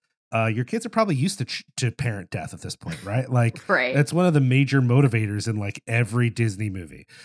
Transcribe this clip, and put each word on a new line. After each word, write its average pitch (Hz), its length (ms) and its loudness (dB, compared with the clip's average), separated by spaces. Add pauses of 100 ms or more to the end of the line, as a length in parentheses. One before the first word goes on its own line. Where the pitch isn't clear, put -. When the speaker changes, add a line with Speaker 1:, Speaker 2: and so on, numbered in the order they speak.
(320)
Speaker 1:
uh, 113 140 0
your 113 180 0
kids 220 220 -6
are 233 40 -8
probably 208 260 0
used 135 240 -2
to 120 60 -4
ch-, - 200 -12 (100)
to 123 160 -2
parent 101 380 -6
death 85 240 -8
at 85 80 -16
this - 140 -10
point, - 280 -12
right? 123 280 -4
Like, 117 260 2
Speaker 2:
<laughs> - 100 -20
Right. 131 280 2
Speaker 1:
that's 147 180 2
one 180 140 4
of 160 80 4
the 147 40 6
major 135 400 4
motivators 113 680 2
in, 110 100 -2
like, 101 300 -8
every 117 420 0
Disney 107 400 -2
movie. 85 380 -12 (180)